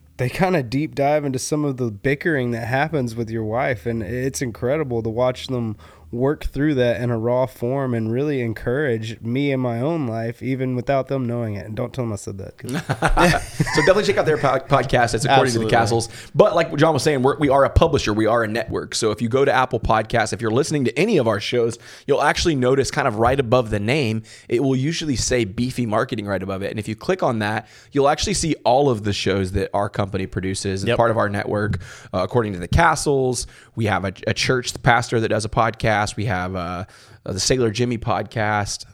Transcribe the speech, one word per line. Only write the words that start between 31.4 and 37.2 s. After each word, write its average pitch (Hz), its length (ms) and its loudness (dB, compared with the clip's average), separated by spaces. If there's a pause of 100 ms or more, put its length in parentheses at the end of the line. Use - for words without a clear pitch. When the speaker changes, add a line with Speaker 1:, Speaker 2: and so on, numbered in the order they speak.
Speaker 2:
Uh, 92 120 0
According 104 300 0
to 87 60 -6
the 87 80 -8
Castles, 143 800 2 (300)
we 110 100 0
have 95 200 0
a, 95 80 -4 (120)
a 113 80 0
church - 480 0
pastor 120 380 2
that 113 100 0
does 107 160 0
a 104 40 -6
podcast. 110 500 0 (160)
We 104 100 -4
have, 92 300 -4
uh, 90 300 -6 (400)